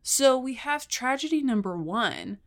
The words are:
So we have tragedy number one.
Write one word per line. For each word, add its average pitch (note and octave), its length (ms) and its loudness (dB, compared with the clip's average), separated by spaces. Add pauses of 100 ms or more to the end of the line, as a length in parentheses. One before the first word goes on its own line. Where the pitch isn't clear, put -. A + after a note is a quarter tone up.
So C4+ 340 4
we B3+ 180 -4
have D4 320 -4
tragedy C#4+ 560 -2
number G3+ 340 0
one. F3+ 680 -2